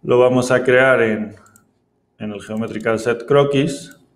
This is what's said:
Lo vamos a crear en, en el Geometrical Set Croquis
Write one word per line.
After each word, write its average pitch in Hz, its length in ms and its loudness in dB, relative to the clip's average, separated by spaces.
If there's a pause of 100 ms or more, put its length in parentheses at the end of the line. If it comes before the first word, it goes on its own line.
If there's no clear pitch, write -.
Lo 123 160 0
vamos 127 320 2
a 123 140 2
crear 127 360 4
en, 107 360 -2 (800)
en 107 140 -10
el 101 100 -12
Geometrical 110 560 -4
Set 117 260 -4
Croquis 143 720 0 (220)